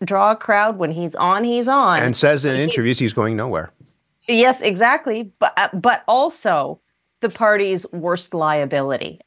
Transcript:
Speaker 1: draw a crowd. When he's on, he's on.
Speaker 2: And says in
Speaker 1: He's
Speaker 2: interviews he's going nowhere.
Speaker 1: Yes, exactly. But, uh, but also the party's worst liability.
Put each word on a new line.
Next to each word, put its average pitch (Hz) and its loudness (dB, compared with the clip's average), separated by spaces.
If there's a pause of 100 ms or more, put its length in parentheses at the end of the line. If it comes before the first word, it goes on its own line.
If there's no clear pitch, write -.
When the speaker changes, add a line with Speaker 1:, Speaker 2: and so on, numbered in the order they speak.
Speaker 1:
draw 196 2
a 220 0
crowd. 208 0
When 165 -2
he's 165 -6
on, 190 0
he's 240 0
on. 226 2
Speaker 2:
And 123 0
says 147 2
in 135 0
Speaker 1:
He's 135 0
Speaker 2:
interviews 123 0
he's 113 0
going 110 -2
nowhere. 104 -6 (560)
Speaker 1:
Yes, 233 2
exactly. 226 0
But, - 2
uh, 190 0
but 202 -2
also 202 -2 (400)
the 226 -2
party's 202 0
worst 175 -4
liability. 143 -2